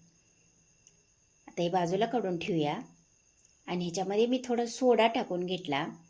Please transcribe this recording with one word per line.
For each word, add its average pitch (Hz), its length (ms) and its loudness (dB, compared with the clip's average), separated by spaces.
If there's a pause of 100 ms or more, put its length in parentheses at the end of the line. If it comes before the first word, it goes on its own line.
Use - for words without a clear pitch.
(1500)
आता - 140 -6
हे 170 80 2
बाजूला 180 360 0
काढून 202 320 -2
ठेवूया. 160 420 -2 (880)
आणि 180 180 -4
ह्याच्यामध्ये 190 400 0
मी 247 200 2
थोडं 240 200 0
सोडा 233 420 4
टाकून 185 380 -2
घेतला. 170 420 -2 (220)